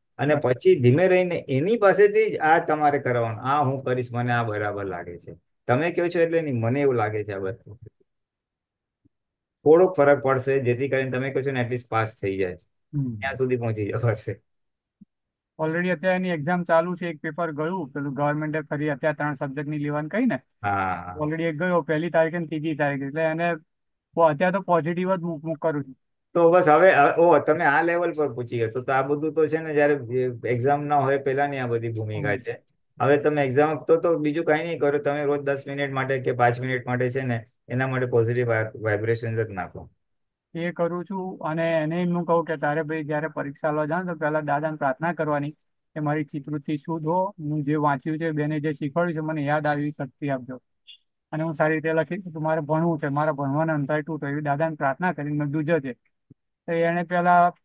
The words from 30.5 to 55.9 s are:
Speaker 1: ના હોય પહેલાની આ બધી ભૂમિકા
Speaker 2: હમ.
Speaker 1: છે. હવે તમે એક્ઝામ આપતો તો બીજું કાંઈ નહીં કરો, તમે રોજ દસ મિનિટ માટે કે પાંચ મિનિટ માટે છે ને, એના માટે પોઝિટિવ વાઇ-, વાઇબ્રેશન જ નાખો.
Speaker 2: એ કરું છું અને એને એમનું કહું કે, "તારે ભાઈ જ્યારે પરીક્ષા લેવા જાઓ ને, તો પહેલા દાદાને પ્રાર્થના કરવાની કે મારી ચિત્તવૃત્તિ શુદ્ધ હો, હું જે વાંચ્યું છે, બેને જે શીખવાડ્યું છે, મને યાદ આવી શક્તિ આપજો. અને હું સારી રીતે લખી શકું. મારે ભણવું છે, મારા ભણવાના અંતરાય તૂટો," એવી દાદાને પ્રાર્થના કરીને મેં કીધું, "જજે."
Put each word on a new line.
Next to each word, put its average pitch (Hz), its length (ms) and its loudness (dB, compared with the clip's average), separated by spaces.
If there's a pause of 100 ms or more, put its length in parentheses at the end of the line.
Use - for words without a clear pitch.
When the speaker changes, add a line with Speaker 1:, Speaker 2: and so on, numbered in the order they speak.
Speaker 1:
ના 147 120 0
હોય 139 220 4
પહેલાની 139 400 0
આ 127 100 -4
બધી 117 240 -2
ભૂમિકા 107 400 -4
Speaker 2:
હમ. 101 60 0
Speaker 1:
છે. - 260 -10 (380)
હવે 139 160 4
તમે 147 260 2
એક્ઝામ 139 260 2
આપતો 160 260 2
તો 165 240 2
બીજું 151 260 -2
કાંઈ 156 180 2
નહીં 165 160 -6
કરો, 143 180 2
તમે 143 280 -2
રોજ 143 160 0
દસ 135 260 -2
મિનિટ 139 240 -4
માટે 131 280 -2
કે 127 140 -2
પાંચ 120 260 2
મિનિટ 127 260 -4
માટે 123 260 -2
છે 135 100 -4
ને, 120 240 -4 (220)
એના 127 200 -2
માટે 127 180 -2
પોઝિટિવ 120 420 0
વાઇ-, 113 340 -2
વાઇબ્રેશન 110 540 -2
જ 110 140 -2
નાખો. 90 400 -10 (640)
Speaker 2:
એ 170 180 -4
કરું 170 320 -4
છું 185 340 -8
અને 165 340 -2
એને 160 300 0
એમનું 175 240 0
કહું 165 200 2
કે, 160 120 -4
"તારે 151 260 -2
ભાઈ 156 200 -6
જ્યારે 151 240 -4
પરીક્ષા 147 440 -6
લેવા 151 140 -2
જાઓ 170 180 -2
ને, 175 100 -6
તો 156 60 -10
પહેલા 151 220 0
દાદાને 147 360 -2
પ્રાર્થના 151 360 -2
કરવાની 151 380 -2 (440)
કે 160 40 -6
મારી 151 240 -2
ચિત્તવૃત્તિ 151 540 -6
શુદ્ધ 165 280 -8
હો, 185 340 -2
હું 151 240 -4
જે 147 120 0
વાંચ્યું 151 440 0
છે, 165 120 -2
બેને 151 280 -2
જે 151 140 -2
શીખવાડ્યું 156 420 -2
છે, 160 40 -4
મને 156 260 -4
યાદ 147 220 0
આવી 147 240 -2
શક્તિ 143 380 -8
આપજો. 127 320 -6 (720)
અને 156 120 -4
હું 160 100 -4
સારી 156 200 2
રીતે 156 200 0
લખી 160 240 0
શકું. 160 260 -10
મારે 160 180 0
ભણવું 156 380 0
છે, 151 80 -4
મારા 147 240 0
ભણવાના 143 420 0
અંતરાય 151 280 0
તૂટો," 151 260 -6
એવી 143 140 -4
દાદાને 151 340 -2
પ્રાર્થના 151 380 -2
કરીને 147 240 -4
મેં 147 100 -2
કીધું, 151 340 0
"જજે." 131 140 -10 (720)